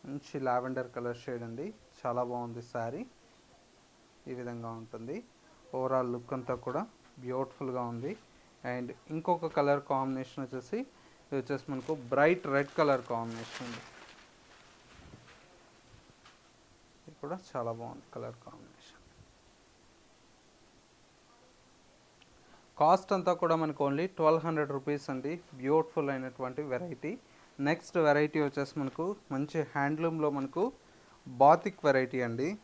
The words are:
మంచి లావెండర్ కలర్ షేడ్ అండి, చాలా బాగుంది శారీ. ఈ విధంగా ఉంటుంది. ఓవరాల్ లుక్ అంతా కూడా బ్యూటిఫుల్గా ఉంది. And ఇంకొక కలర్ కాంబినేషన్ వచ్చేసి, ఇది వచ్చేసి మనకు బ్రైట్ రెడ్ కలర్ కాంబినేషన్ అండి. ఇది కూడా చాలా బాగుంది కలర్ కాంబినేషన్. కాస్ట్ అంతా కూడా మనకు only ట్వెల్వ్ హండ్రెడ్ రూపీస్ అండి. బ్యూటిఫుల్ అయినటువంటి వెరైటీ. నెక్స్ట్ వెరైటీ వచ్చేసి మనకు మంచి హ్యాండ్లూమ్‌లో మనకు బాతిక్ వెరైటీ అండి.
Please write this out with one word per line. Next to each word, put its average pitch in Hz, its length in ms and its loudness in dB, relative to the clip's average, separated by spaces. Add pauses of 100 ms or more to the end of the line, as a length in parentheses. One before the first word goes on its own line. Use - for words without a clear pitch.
మంచి 143 300 -10 (100)
లావెండర్ 127 480 -2
కలర్ 120 280 -6
షేడ్ 120 240 -8
అండి, 120 200 -8 (340)
చాలా 123 300 -2
బాగుంది 120 320 -6 (100)
శారీ. 120 280 -6 (1300)
ఈ 127 100 -6
విధంగా 117 300 -8 (100)
ఉంటుంది. 117 360 -10 (600)
ఓవరాల్ 131 380 2
లుక్ 120 220 -8
అంతా 127 180 -4 (120)
కూడా 139 160 -2 (420)
బ్యూటిఫుల్గా 127 680 -4
ఉంది. 127 200 -6 (600)
And 123 160 -4 (260)
ఇంకొక 165 420 0
కలర్ 143 260 4 (100)
కాంబినేషన్ 131 520 -2
వచ్చేసి, 127 340 -6 (500)
ఇది 139 120 -2
వచ్చేసి 135 320 -4
మనకు 131 220 -2 (180)
బ్రైట్ 156 340 6 (100)
రెడ్ 143 240 0
కలర్ 135 320 4
కాంబినేషన్ 117 560 -6
అండి. 117 140 -12 (3250)
ఇది 156 160 -20
కూడా 170 160 -6 (120)
చాలా 117 300 -2
బాగుంది 120 260 -14 (100)
కలర్ 120 300 -10
కాంబినేషన్. - 500 -20 (3750)
కాస్ట్ 180 360 6
అంతా 180 240 2
కూడా 165 220 4
మనకు 151 260 -2
only 143 160 0 (140)
ట్వెల్వ్ 160 300 6
హండ్రెడ్ 151 280 0
రూపీస్ 143 360 -4
అండి. 135 200 -4 (300)
బ్యూటిఫుల్ 151 500 2
అయినటువంటి 131 500 -6 (100)
వెరైటీ. 156 400 -4 (480)
నెక్స్ట్ 156 380 0
వెరైటీ 151 420 6
వచ్చేసి 139 360 -2
మనకు 143 280 -4 (240)
మంచి 147 380 -2
హ్యాండ్లూమ్‌లో 151 640 0
మనకు 139 320 -2 (640)
బాతిక్ 143 580 6
వెరైటీ 131 380 4
అండి. 120 260 0 (160)